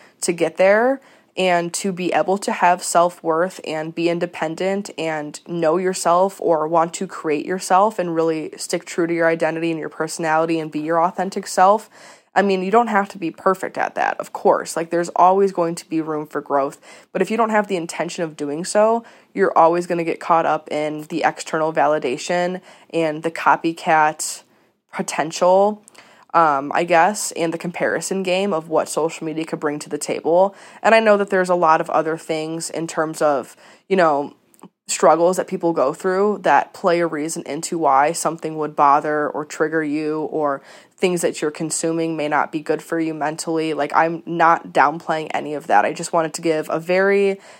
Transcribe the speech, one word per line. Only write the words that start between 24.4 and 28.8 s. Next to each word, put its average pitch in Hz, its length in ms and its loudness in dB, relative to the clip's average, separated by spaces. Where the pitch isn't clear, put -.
potential, 185 920 0
um, 147 380 2
I 175 120 0
guess, 175 480 2
and 165 200 -2
the 170 60 -6
comparison 175 640 -2
game 185 300 0
of 160 160 -2
what 156 200 0